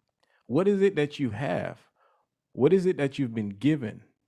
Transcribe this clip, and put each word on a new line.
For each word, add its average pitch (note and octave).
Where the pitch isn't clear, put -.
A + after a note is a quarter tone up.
what D#3+
is G3+
it G3
that D3
you B2+
have? G2+
What C3+
is F#3
it F#3
that C#3
you've B2
been G#2+
given? A2